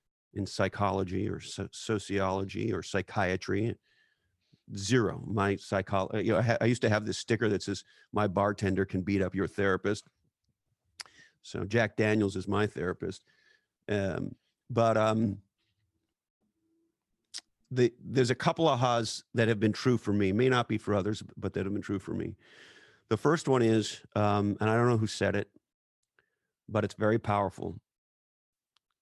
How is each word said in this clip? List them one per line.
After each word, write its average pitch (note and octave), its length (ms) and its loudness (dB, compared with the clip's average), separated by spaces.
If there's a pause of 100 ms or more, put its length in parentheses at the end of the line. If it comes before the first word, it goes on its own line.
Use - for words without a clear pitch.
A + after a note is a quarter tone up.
(340)
in G2 120 -6
psychology F#2+ 800 -2
or - 140 -8
so-, - 300 -10
sociology G2 1000 -4
or F2+ 120 -4
psychiatry, G2 920 -2 (1040)
zero. G2+ 500 0
My G2 280 0
psychol-, G2 680 -2
you G#2+ 100 2
know, F2+ 60 4
I - 20 4
ha-, A#2 200 2
I A2+ 40 2
used A#2 180 0
to A2 60 4
have G#2+ 160 2
this G#2+ 120 -6
sticker A2+ 320 0
that F#2+ 140 -2
says, G2 200 -6 (300)
"My G#2 140 2
bartender G2 580 0
can F#2 160 -4
beat G2 200 0
up F2+ 140 -2
your F#2+ 120 0
therapist." G2 600 0 (1300)
So F#2 240 -8
Jack A2 320 0
Daniels G#2+ 380 2
is F#2+ 120 -6
my G2+ 200 2
therapist. F2+ 560 -6 (640)
Um, G2 460 -2 (340)
but, A2+ 260 4
um, A2 440 2 (2250)
the, B2 200 4 (120)
there's A#2 260 2
a B2 60 2
couple E3 300 2
ahas A#2+ 580 2 (100)
that A2+ 140 4
have A2+ 120 2
been G#2+ 140 2
true B2 240 2
for G#2+ 160 -2
me, G2+ 180 2
may B2 180 2
not B2 180 2
be A2 100 -2
for G#2 160 -2
others, G2+ 300 -2 (120)
but - 180 -8
that G2 120 -2
have G2 80 -4
been G2+ 80 -4
true G2+ 180 -4
for - 140 -8
me. E2+ 220 -6 (760)
The A2 80 0
first D#3 300 0
one C3 140 4
is, A2 400 2 (140)
um, G#2 460 2
and G#2+ 80 2
I A2 60 4
don't A#2+ 120 4
know A#2+ 100 2
who G#2+ 100 0
said G2+ 280 -2
it, G2+ 140 -4 (1200)
but G#2+ 160 0
it's - 80 -4
very G#2+ 260 2
powerful. F#2+ 600 -4 (1200)